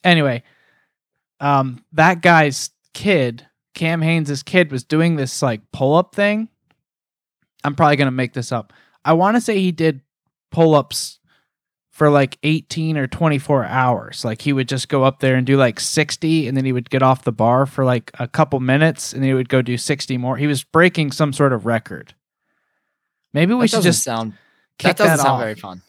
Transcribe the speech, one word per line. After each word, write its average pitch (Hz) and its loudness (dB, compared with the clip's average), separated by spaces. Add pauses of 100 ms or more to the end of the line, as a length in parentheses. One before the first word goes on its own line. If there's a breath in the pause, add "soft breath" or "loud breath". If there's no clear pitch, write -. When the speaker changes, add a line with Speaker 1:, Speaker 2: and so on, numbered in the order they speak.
Speaker 1:
Anyway, 143 2 (960)
um, 135 0
that 165 4
guy's 160 4 (220)
kid, 131 -2 (280)
Cam 165 -2
Hanes' 156 -2
kid, 175 0
was 127 -6
doing 165 0
this, 135 -6
like, 117 -2 (100)
pull-up 151 0
thing. 208 -2 (1120)
I'm 143 -4
probably 147 4
gonna 139 0
make 127 -4
this 123 -8
up. 117 -8 (320 soft breath)
I 151 2
wanna 196 2
say 220 -2
he 185 0
did 156 -2 (500)
pull-ups - 0 (720)
for, 151 2
like, 139 0
eighteen 160 -4
or 139 -4
twenty-four 143 -2
hours. 127 -2
Like, 110 -6
he 147 -2
would 135 -2
just 135 -6
go 135 2
up 135 0
there 131 2
and 127 0
do, 135 2
like, 127 2
sixty, 160 -2
and 135 -4
then 131 -2
he 131 -2
would 123 -6
get 131 0
off 131 2
the - -2
bar 120 2
for, 139 -4
like, 123 -2
a 123 -6
couple 143 -2
minutes, 139 0
and 135 -4
then 135 0
he 135 2
would 127 -2
go 131 2
do 120 -4
sixty 135 -4
more. 123 -4
He 143 -2
was 143 -2
breaking 165 2
some 147 -2
sort 139 0
of 107 -4
record. 113 -6 (1200)
Maybe 175 2
we 247 0
Speaker 2:
That 233 2
Speaker 1:
should 226 0
Speaker 2:
doesn't 185 2
Speaker 1:
just - -2
Speaker 2:
sound, 113 -6 (460 soft breath)
Speaker 1:
kick 180 0
Speaker 2:
that 185 0
doesn't 196 2
Speaker 1:
that 143 0
Speaker 2:
sound 135 2
Speaker 1:
off 127 -4
Speaker 2:
very 110 -6
fun. 92 -16